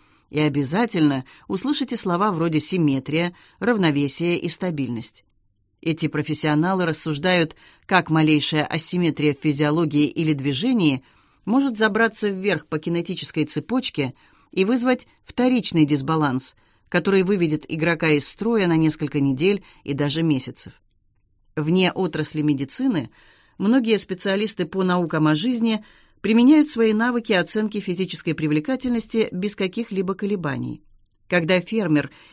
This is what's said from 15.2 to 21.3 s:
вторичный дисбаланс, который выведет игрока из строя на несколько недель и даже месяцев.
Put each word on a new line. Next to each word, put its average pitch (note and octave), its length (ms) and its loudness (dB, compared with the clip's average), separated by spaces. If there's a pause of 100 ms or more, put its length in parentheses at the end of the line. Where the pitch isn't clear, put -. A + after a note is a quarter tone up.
вторичный A#3+ 600 0
дисбаланс, C#3+ 720 0 (320)
который F#3+ 360 2
выведет E3+ 440 0
игрока D#3+ 440 -2
из D3 160 2
строя G#3+ 400 0
на E3 80 2
несколько D3+ 440 0
недель C#3+ 440 0 (200)
и C#3 100 -6
даже C#3+ 280 -2
месяцев. C3 520 -2 (840)